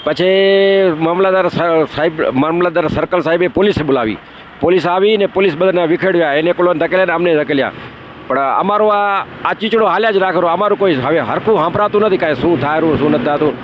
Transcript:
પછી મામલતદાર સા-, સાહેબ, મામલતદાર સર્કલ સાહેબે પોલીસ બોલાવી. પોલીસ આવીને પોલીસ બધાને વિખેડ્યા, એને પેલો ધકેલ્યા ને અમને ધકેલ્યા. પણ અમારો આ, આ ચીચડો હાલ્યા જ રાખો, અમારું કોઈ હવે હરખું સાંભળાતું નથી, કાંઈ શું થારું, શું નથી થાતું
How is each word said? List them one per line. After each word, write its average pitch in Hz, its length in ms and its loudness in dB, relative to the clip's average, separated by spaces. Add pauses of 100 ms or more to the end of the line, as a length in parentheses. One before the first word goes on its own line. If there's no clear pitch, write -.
પછી 151 200 -2 (720)
મામલતદાર 185 500 0
સા-, 165 360 0 (120)
સાહેબ, 160 160 0 (200)
મામલતદાર 165 560 0
સર્કલ 165 320 -2
સાહેબે 170 280 0
પોલીસ 196 340 0
બોલાવી. 120 340 0 (440)
પોલીસ 165 260 2
આવીને 196 400 2
પોલીસ 185 300 0
બધાને 180 300 2
વિખેડ્યા, 170 480 0
એને 160 180 0
પેલો 175 220 0
ધકેલ્યા 170 300 0
ને 175 80 -2
અમને 165 320 0
ધકેલ્યા. 135 280 -2 (540)
પણ 131 140 -2
અમારો 185 480 0
આ, 202 380 0 (180)
આ 170 160 -2
ચીચડો 220 260 0
હાલ્યા 196 240 0
જ 202 60 -2
રાખો, 185 240 0
અમારું 185 380 0
કોઈ 190 160 2
હવે 139 260 0
હરખું 170 380 0
સાંભળાતું 202 440 0
નથી, 196 140 2
કાંઈ 160 180 0
શું 143 260 0
થારું, 151 380 0
શું 143 120 0
નથી - 140 0
થાતું 147 280 0 (120)